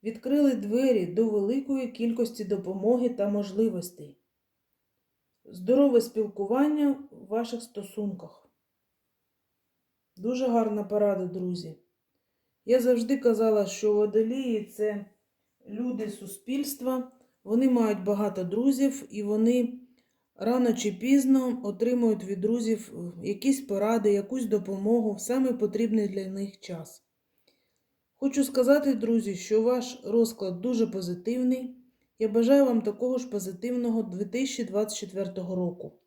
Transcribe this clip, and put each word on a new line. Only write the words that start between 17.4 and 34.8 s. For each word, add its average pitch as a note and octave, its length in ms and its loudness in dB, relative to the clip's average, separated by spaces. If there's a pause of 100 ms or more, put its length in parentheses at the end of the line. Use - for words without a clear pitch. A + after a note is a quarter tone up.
вони A#3+ 260 2
мають A3 340 2
багато G3 400 0
друзів, C4 680 2
і G#3 120 -6
вони A3+ 560 2 (560)
рано A#3+ 380 2
чи G#3 180 -2
пізно B3+ 720 2
отримують A3+ 600 0
від F#3 180 -6
друзів, A3 520 0
е, F3 340 -10
якісь C4 340 0
поради, G#3 520 2
якусь G#3+ 320 -2
допомогу G#3 680 0
в G3+ 80 -8
саме C4 320 0
потрібний G#3+ 540 0
для F#3+ 200 -4
них G3 320 -8
час. - 440 -14 (1160)
Хочу C#4 240 0
сказати, C4+ 500 4
друзі, A3 420 0
що G#3+ 260 0
ваш B3 420 -2
розклад G3+ 580 -2
дуже A3+ 260 0
позитивний. A#3+ 880 -4 (440)
Я A3 100 0
бажаю A#3+ 360 6
вам A#3 160 2
такого A3+ 360 -2
ж B3+ 120 -8
позитивного A3+ 760 -4
дві F#3+ 220 -6
тисячі B3 380 -4
двадцять G#3 340 -4